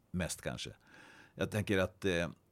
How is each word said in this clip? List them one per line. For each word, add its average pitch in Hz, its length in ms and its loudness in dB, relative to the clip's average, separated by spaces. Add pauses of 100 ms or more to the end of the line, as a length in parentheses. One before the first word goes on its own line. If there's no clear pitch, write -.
(120)
mest 87 300 -2
kanske. 60 280 -6 (680)
Jag 95 160 -2
tänker 104 260 2
att, 92 280 0
eh, 85 220 2 (240)